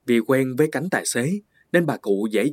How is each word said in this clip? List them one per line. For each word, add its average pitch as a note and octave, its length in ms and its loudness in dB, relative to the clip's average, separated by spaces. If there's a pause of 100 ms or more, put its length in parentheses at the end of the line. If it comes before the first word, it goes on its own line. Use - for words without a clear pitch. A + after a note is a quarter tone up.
Vì A#2+ 140 4
quen C3 360 0
với D3+ 160 2
cánh D3+ 200 -4
tài F2+ 140 -2
xế, B2 260 -2 (400)
nên E3+ 140 2
bà C3 120 -2
cụ G2+ 340 0
dễ G#2+ 220 2